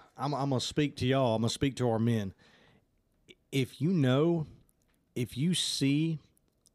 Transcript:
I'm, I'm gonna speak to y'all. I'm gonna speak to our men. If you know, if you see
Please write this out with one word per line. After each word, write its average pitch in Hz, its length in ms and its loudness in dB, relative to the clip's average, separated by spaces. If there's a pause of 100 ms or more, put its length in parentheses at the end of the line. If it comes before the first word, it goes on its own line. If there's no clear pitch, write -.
(160)
I'm, 139 180 -4
I'm 139 160 -2
gonna 127 100 2
speak - 360 -2
to - 100 -4
y'all. 131 300 2
I'm 110 60 0
gonna 113 80 0
speak 135 260 -2
to 123 140 0
our 113 80 0
men. 110 340 0 (1160)
If 135 300 -2
you 151 100 0
know, 151 560 2 (680)
if 120 220 -6
you 165 180 0
see 151 640 0 (540)